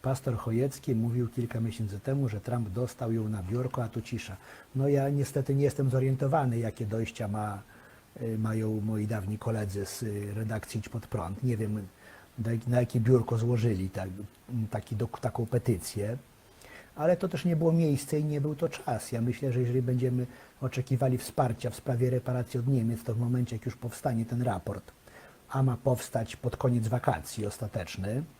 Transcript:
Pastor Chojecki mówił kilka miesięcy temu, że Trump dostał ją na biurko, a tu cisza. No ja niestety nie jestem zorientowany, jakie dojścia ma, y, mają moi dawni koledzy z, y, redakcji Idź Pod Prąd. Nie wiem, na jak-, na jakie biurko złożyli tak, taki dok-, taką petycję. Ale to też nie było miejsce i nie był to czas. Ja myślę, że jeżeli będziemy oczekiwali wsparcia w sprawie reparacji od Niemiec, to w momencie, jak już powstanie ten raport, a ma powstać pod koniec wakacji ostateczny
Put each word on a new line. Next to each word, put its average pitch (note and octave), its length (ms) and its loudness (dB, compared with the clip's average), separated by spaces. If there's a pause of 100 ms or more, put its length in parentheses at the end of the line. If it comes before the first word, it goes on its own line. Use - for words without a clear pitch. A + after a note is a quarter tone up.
Pastor C3 340 0
Chojecki B2 580 0
mówił A#2 340 2
kilka A#2 320 -4
miesięcy A2 400 -2
temu, C3+ 280 0
że G2+ 120 -2
Trump A#2 280 -2
dostał A#2 440 -4
ją A2 160 0
na G#2+ 140 -2
biurko, A#2+ 420 -2
a G#2+ 40 -4
tu A#2 140 -4
cisza. G#2 340 -8 (380)
No C3+ 140 2
ja C#3 200 4
niestety C#3 460 2
nie C#3 100 4
jestem C3+ 260 2
zorientowany, C3 680 2
jakie A2+ 280 -2
dojścia A2 420 -2
ma, G#2 340 -4 (600)
y, A2+ 160 -2
mają A2 420 0
moi G#2+ 260 0
dawni G#2+ 320 -2
koledzy G2+ 480 -2
z, - 160 -8
y, G2+ 320 -4
redakcji A2 460 -4
Idź - 80 -10
Pod A2+ 180 -8
Prąd. F#2+ 380 -4
Nie B2 120 2
wiem, G#2 300 -2 (520)
na A2+ 140 0
jak-, A2+ 140 -2
na B2 140 6
jakie A#2+ 200 2
biurko A#2 380 6
złożyli A2+ 520 2
tak, F#2+ 180 -4 (640)
taki G#2+ 260 -4
dok-, A2+ 240 -4
taką A#2 260 -2
petycję. A2+ 720 0 (760)
Ale E3+ 200 4
to F3+ 120 -2
też E3+ 160 -4
nie E3+ 120 4
było E3 160 6
miejsce D3+ 480 4
i D3+ 40 2
nie D3 160 0
był D3 140 0
to D#3 140 0
czas. - 440 -4
Ja A#2 80 -2
myślę, B2 320 0
że B2 80 2
jeżeli B2 220 2
będziemy B2+ 440 2 (340)
oczekiwali C3 580 2
wsparcia A#2+ 520 -2
w - 40 -12
sprawie B2 360 0
reparacji B2 500 -2
od A#2+ 60 -2
Niemiec, A#2 380 2
to A2+ 100 -2
w A2+ 40 -2
momencie, A#2+ 380 0
jak - 100 -8
już A2 100 -6
powstanie A2+ 500 -2
ten A#2+ 160 -2
raport, - 500 -4 (560)
a C3+ 140 2
ma B2 140 4
powstać - 600 -2
pod - 200 -4
koniec A#2+ 320 2
wakacji G#2+ 580 0
ostateczny G2+ 760 -4 (180)